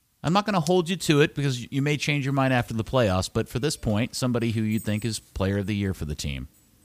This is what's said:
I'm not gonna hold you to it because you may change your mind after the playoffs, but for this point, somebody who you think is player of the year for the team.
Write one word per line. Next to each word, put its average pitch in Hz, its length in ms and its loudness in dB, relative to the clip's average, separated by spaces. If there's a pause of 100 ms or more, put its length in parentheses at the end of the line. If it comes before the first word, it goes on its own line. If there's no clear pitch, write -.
(240)
I'm 147 100 2
not 202 120 4
gonna 202 140 0
hold 175 300 2
you 190 80 0
to 147 240 4
it 160 120 4
because 127 380 -4
you 135 100 0
may 147 160 0
change 147 260 -2
your 139 100 -2
mind 135 200 2
after 120 220 0
the 110 80 -2
playoffs, 101 500 2
but 113 160 -2
for - 80 -6
this 143 180 -2
point, 110 400 -2
somebody 120 360 0
who 110 100 -2
you 110 160 0
think 104 260 -2
is 110 160 -4
player 98 380 -2
of 98 80 -2
the 104 100 -2
year 98 200 0
for 85 100 -8
the 73 80 -6
team. 67 340 -6 (380)